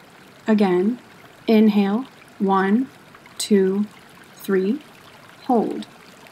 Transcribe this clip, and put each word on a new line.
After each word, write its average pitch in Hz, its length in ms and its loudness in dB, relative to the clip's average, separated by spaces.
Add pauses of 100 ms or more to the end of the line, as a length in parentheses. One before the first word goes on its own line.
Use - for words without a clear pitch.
(460)
Again, 208 520 0 (480)
inhale, 214 600 2 (320)
one, 196 500 0 (480)
two, 196 500 0 (480)
three. 196 460 -4 (640)
Hold, - 440 -4 (460)